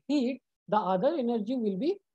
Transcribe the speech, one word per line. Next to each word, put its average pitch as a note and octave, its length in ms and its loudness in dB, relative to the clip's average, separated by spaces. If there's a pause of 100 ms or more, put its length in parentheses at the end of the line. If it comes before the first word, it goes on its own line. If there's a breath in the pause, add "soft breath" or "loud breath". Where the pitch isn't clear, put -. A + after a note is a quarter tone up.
heat, C4 340 0 (280)
the G3+ 100 2
other G3+ 400 2
energy A#3 380 -2
will G#3+ 200 -2
be D4+ 200 -2 (180)